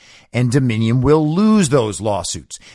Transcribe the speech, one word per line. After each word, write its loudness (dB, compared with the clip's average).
and 0
Dominion 0
will 2
lose 2
those -2
lawsuits. -6